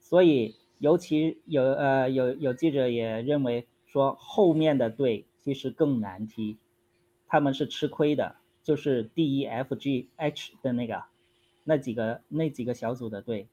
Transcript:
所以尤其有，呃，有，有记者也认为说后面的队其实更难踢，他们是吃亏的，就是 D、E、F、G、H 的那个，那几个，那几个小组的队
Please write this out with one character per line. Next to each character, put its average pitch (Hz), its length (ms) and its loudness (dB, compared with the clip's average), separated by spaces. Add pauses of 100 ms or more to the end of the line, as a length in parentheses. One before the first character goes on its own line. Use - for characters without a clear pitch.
所 175 200 4
以 135 360 4 (220)
尤 147 180 4
其 160 480 0
有， 147 180 0
呃， 135 460 2
有， 131 240 0
有 139 200 -2
记 160 180 0
者 135 180 2
也 113 320 -2
认 143 220 0
为 120 260 -4 (180)
说 135 320 0
后 185 340 4
面 156 240 4
的 120 120 2
队 110 360 -2 (160)
其 143 120 -4
实 135 180 -6
更 139 300 0
难 101 260 -8
踢， 107 300 -8 (680)
他 160 140 2
们 139 140 2
是 139 120 -2
吃 - 220 -6
亏 147 300 0
的， 98 180 -4 (260)
就 151 140 0
是 131 280 -2
D、 139 340 -2
E、 139 80 -2
F、 123 300 -6
G、 127 420 -4
H 151 340 -6 (100)
的 127 120 -2
那 120 120 -2
个， 104 200 -8 (580)
那 156 140 2
几 135 160 -6
个， 113 340 -4
那 156 220 -2
几 123 160 -8
个 123 100 -4
小 120 180 -6
组 127 160 -8
的 101 140 -10
队 104 300 -8